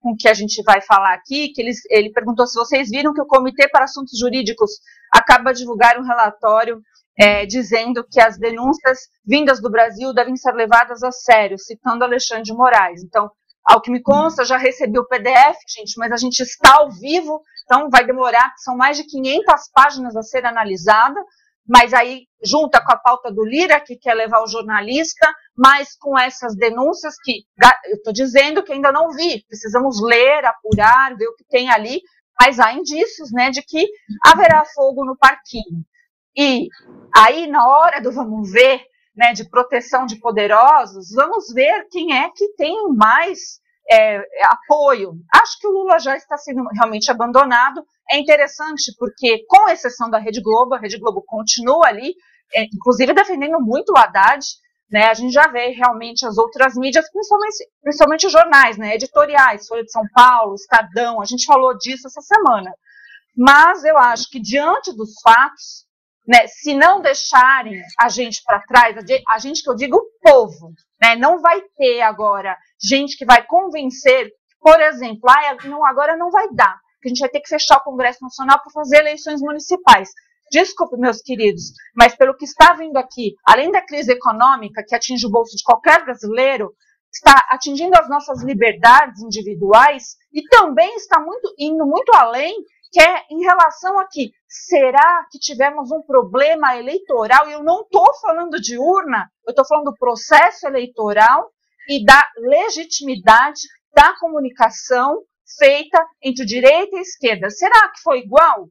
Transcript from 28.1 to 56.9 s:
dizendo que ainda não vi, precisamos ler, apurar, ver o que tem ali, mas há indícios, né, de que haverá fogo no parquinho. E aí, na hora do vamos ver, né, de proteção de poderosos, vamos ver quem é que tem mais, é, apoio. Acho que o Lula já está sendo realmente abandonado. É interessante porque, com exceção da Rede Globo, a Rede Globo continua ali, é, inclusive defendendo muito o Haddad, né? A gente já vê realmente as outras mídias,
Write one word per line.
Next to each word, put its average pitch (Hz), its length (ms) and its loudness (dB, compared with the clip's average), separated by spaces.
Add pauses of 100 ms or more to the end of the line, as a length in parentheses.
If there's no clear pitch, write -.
dizendo 269 540 0
que - 80 -10
ainda 277 180 0
não 320 220 -2
vi, 285 340 -6
precisamos 220 560 -6
ler, 254 420 2
apurar, 226 680 2
ver 220 140 -8
o 233 80 -14
que - 80 -20
tem 254 260 -2
ali, 233 300 -2 (400)
mas 247 180 4
há 226 140 2
indícios, 311 600 -8
né, 247 180 -2
de 269 120 -10
que 320 240 -4 (380)
haverá 320 400 6 (100)
fogo 269 300 -2
no 262 120 -10
parquinho. 240 680 -4 (520)
E 269 300 -2 (480)
aí, 254 320 6
na 285 220 0
hora 294 320 4
do 233 100 -6
vamos 214 400 -8
ver, 254 300 4 (340)
né, 233 200 0
de 220 140 -12
proteção 247 580 -2
de 220 120 -12
poderosos, 214 960 0
vamos 320 380 -4
ver 302 380 -2
quem 330 260 -6
é 294 180 -4
que 415 200 -6
tem 381 340 -6
mais, 262 720 0 (300)
é, 220 320 4 (220)
apoio. 277 720 0 (180)
Acho 440 260 2
que 415 60 -8
o 415 40 -2
Lula 381 280 0
já 269 180 -4
está 302 220 -10
sendo 262 340 -10
realmente 214 380 -2
abandonado. 247 720 0 (240)
É 277 100 0
interessante 294 800 -2
porque, 226 500 -4
com 403 220 4
exceção 247 400 -6
da 220 100 -2
Rede 214 220 -8
Globo, 233 340 0
a 247 40 -8
Rede 214 200 -12
Globo 196 280 -6
continua 240 640 -2
ali, 247 260 -6 (400)
é, 220 100 -2
inclusive 233 480 -2
defendendo 320 480 0
muito 262 320 -4
o 311 60 6
Haddad, 226 480 2 (440)
né? 214 180 2
A 226 60 2
gente 247 180 -6
já 285 160 6
vê 240 200 -4
realmente 240 560 -4
as 214 140 -6
outras 262 360 0
mídias, 269 360 -2